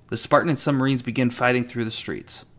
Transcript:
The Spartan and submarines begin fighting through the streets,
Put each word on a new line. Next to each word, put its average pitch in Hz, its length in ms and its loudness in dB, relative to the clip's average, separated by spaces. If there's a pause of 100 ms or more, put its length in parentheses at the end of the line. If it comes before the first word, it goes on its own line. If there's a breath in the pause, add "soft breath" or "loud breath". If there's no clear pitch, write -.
The 113 80 -4
Spartan 147 340 4
and 135 80 2
submarines 135 440 0
begin 123 280 0
fighting 123 340 2
through 120 200 -4
the 110 60 -2
streets, - 540 -10 (140)